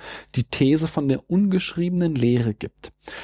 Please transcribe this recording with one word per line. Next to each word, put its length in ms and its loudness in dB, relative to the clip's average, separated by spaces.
die 120 0
These 420 2
von 200 -2
der 220 -2
ungeschriebenen 880 0
Lehre 400 2
gibt. 360 -14